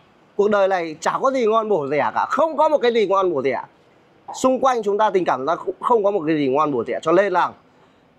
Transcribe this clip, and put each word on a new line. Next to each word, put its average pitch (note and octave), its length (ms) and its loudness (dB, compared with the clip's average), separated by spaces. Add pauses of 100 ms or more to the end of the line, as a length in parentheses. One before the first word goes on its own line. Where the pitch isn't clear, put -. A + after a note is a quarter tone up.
(360)
Cuộc G3+ 140 0
đời G3+ 180 2
này E3+ 320 -4
chả E3+ 220 -2
có C4 100 2
gì C4 140 0
ngon A3 240 2
bổ D#3 180 0
rẻ C3 280 0
cả, G#2+ 140 0
không D#4 280 -2
có D#4 120 4
một D4+ 80 4
cái A#3 160 0
gì A3 140 2
ngon F#3+ 260 0
bổ C3+ 80 -2
rẻ. B2 200 -2 (720)
Xung C4 260 0
quanh B3 240 0
chúng G3+ 140 -2
ta G#3+ 120 2
tình F#3 160 0
cảm, C3 200 -2
ta E3 100 0
cũng - 240 -8
không A3+ 240 2
có G3+ 80 2
một G3 160 -2
cái D#3+ 100 0
gì C#3+ 100 0
ngon D3 240 2
bổ A#2 160 -2
rẻ, A2+ 140 -4
cho D#3+ 100 -2
nên F#3 220 4
là D#3 180 0 (680)